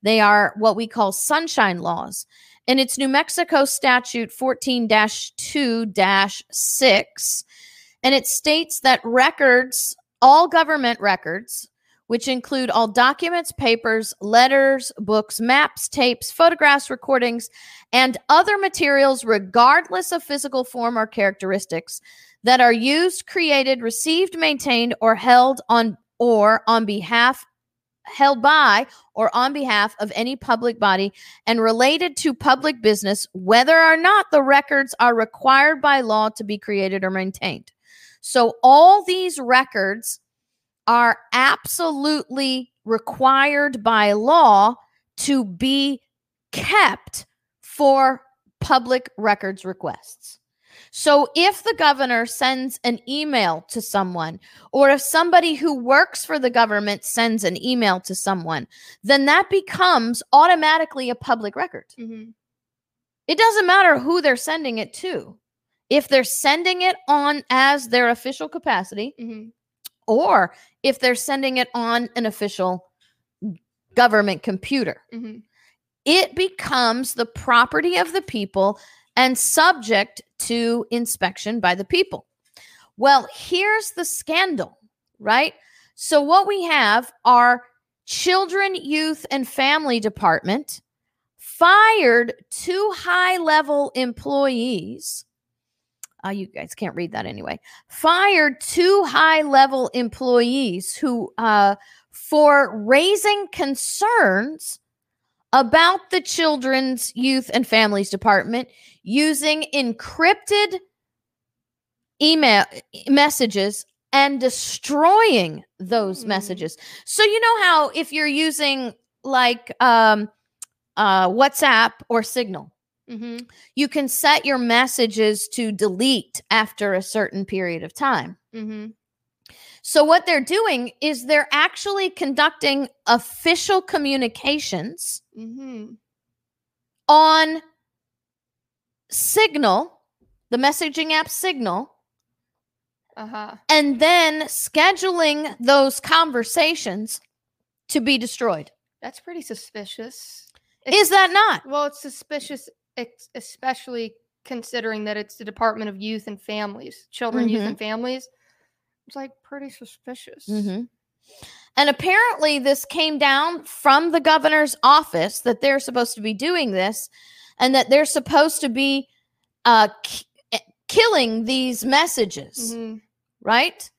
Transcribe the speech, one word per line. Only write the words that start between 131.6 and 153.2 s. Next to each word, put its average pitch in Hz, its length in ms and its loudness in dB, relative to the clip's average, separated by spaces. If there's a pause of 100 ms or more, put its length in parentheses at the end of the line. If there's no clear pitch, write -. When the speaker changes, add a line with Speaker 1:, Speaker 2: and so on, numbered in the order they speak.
Speaker 1:
conducting 277 800 -2 (160)
official 339 760 0
communications 277 1400 -6 (120)
Speaker 2:
Mm-hmm. 233 600 -16 (1160)
Speaker 1:
on 311 540 4 (1500)
Signal, 294 880 0 (500)
the 240 80 -2
messaging 302 540 -2
app 311 180 -2
Signal, 254 640 -6 (1200)
Speaker 2:
Uh-huh. 214 400 -14 (140)
Speaker 1:
and 285 300 2
then 311 480 2
scheduling 320 1080 -2
those 269 400 2
conversations 302 1200 -2 (680)
to 294 120 -2
be 262 180 0
destroyed. 220 520 -6 (300)
Speaker 2:
That's - 200 -18
pretty 339 200 -16
suspicious. - 1080 -18 (400)
Speaker 1:
Is 339 220 4
that 381 240 4
not? 392 340 2
Speaker 2:
Well, 285 200 -4
it's 285 160 -12
suspicious, - 640 -14 (280)
ex-, - 380 -16